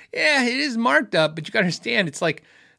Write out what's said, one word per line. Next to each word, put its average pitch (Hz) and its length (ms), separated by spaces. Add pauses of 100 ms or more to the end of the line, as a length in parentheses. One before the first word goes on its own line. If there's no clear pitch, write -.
(140)
"Yeah, 285 300
it 240 100
is 269 220
marked 254 400
up, 156 180
but 160 140
you - 20
gotta 220 140
understand, 202 420
it's 143 160
like, 160 220 (340)